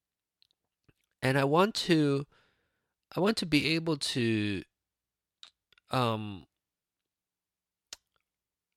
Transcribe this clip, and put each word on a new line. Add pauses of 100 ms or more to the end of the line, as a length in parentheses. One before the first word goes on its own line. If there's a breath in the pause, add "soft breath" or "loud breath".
(1200)
And
I
want
to, (920)
I
want
to
be
able
to, (1300)
um, (2250)